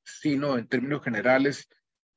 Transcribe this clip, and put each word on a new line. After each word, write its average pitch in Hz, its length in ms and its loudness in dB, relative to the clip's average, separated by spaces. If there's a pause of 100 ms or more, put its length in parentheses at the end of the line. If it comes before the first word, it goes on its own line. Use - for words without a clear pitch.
sino 139 520 -2
en 113 100 -6
términos 135 360 -2
generales 131 640 2 (500)